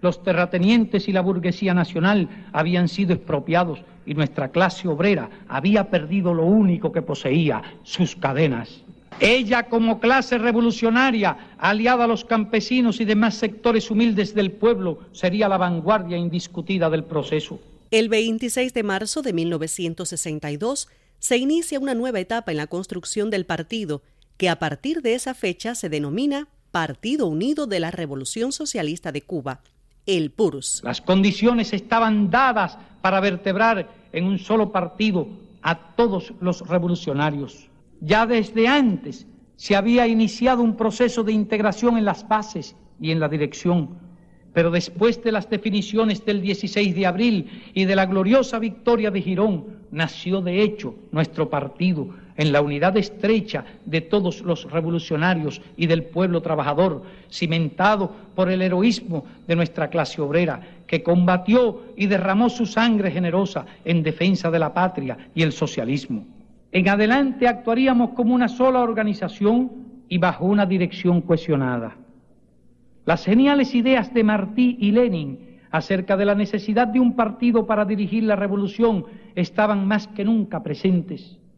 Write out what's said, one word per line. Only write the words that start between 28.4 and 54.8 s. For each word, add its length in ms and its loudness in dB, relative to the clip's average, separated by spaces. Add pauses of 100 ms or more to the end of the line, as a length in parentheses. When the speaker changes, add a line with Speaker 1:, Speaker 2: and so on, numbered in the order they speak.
Speaker 2:
Socialista 600 -6
de 100 -6
Cuba, 400 -8 (460)
el 240 0
purs. 520 -2
Speaker 1:
Las 180 -6
condiciones 680 2
estaban 600 0
dadas 480 2 (220)
para 180 2
vertebrar 720 0 (200)
en 140 -2
un 140 0
solo 320 0
partido 560 -2 (340)
a 340 -4
todos 460 0
los 260 -2
revolucionarios. 1040 -2 (360)
Ya 200 4
desde 420 2
antes 580 0 (300)
se 220 0
había 300 4
iniciado 540 2
un 140 2
proceso 480 0
de 80 0
integración 680 0
en 60 2
las 240 -2
bases 480 -4 (240)
y 120 -4
en 100 0
la 80 0
dirección, 600 -2 (600)
pero 200 2
después 520 0
de 80 0
las 180 -4
definiciones 760 -2
del 160 0
dieciséis 520 -2
de 120 0
abril 560 0 (120)
y 120 0
de 100 2
la 100 2
gloriosa 540 2
victoria 500 0
de 120 -2
Girón, 460 0 (220)
nació 520 -4
de 220 0
hecho 320 -4 (180)
nuestro 360 0
partido 600 -2 (260)
en 160 0
la 100 4
unidad 360 2
estrecha 640 0 (220)
de 160 -2
todos 400 -2
los 280 -4
revolucionarios 920 -2 (160)